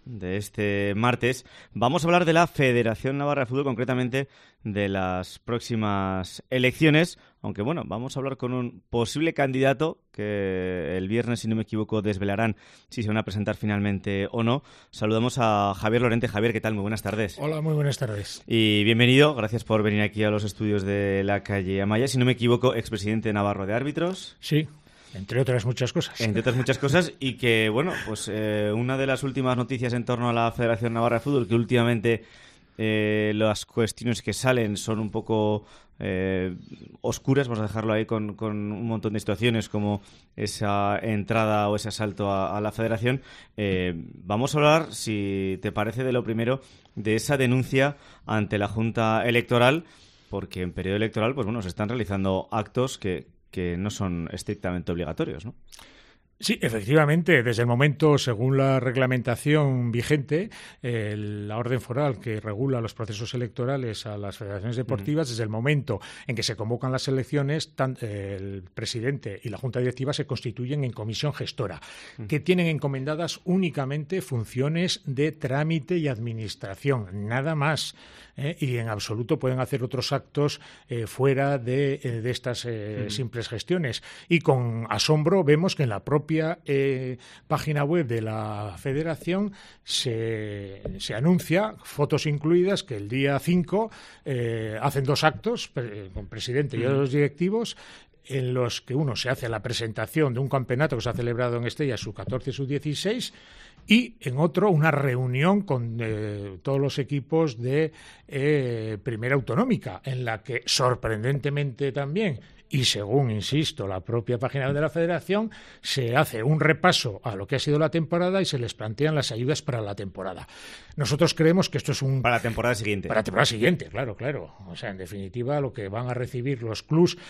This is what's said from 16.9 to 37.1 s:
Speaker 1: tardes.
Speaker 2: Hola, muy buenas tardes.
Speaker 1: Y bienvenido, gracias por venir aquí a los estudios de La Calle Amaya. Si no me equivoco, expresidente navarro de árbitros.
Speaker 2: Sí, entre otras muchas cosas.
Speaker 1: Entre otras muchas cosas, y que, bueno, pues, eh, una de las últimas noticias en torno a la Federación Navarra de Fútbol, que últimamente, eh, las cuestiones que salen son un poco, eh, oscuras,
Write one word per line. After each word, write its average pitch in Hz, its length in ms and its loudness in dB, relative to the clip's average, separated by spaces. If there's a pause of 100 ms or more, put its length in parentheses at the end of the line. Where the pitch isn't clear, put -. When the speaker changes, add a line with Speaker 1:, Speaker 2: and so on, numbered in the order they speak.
Speaker 1:
tardes. 104 360 -2
Speaker 2:
Hola, 156 220 -4
muy 156 140 0
buenas 143 240 0
tardes. 104 480 -6
Speaker 1:
Y 107 380 4
bienvenido, 123 500 6
gracias 110 300 -2
por 107 180 2
venir 104 180 4
aquí 104 240 0
a 107 60 4
los 107 140 0
estudios 104 380 0
de 98 420 0
La 101 180 0
Calle 98 400 0
Amaya. 117 260 2
Si 131 80 0
no 123 80 6
me 127 80 6
equivoco, 120 420 4
expresidente 110 600 -2
navarro 101 320 0
de 101 80 -2
árbitros. 151 680 -4
Speaker 2:
Sí, 151 260 0 (480)
entre 107 260 -4
otras 123 240 2
muchas 123 280 0
cosas. - 280 -4
Speaker 1:
Entre 110 200 2
otras 117 160 2
muchas 127 220 2
cosas, 156 420 4
y 131 140 -2
que, 113 340 4
bueno, 135 240 2 (140)
pues, 107 240 -6
eh, 107 440 0
una 123 240 0
de 135 80 0
las 131 160 0
últimas 131 340 0
noticias 123 360 -2
en 120 120 0
torno 120 240 0
a 120 40 2
la 117 180 2
Federación 117 420 0
Navarra 117 260 2
de - 20 0
Fútbol, 131 280 0
que 117 60 2
últimamente, 117 720 4 (520)
eh, 107 580 2
las 107 300 2
cuestiones 113 560 -2
que 104 140 -4
salen 117 420 2
son 110 220 -2
un 107 120 -4
poco, 107 540 0 (340)
eh, 95 560 -2 (460)
oscuras, 135 480 0